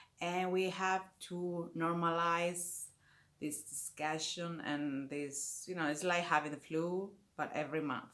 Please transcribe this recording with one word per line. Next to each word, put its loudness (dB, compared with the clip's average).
and 0
we 4
have 2
to -2
normalize 2
this -2
discussion -4
and -2
this, -4
you -4
know, 0
it's -2
like 4
having 4
the -4
flu, 0
but -2
every 0
month. -2